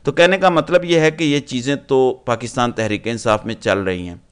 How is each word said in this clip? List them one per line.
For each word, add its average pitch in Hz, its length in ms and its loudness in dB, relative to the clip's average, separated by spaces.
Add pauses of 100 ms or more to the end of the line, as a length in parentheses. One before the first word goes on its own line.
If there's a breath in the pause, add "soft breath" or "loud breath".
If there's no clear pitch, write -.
तो 143 80 -2
कहने 180 260 2
का 185 120 4
मतलब 170 340 2
ये 170 160 2
है 156 100 4
कि 160 140 -6
ये 143 160 0
चीज़ें 135 460 -6
तो 131 400 2
पाकिस्तान 120 460 -2
तहरीक 107 340 -4
इंसाफ 110 400 -2
में 110 80 -6
चल 98 240 0
रही 92 280 -4
हैं। 87 260 -14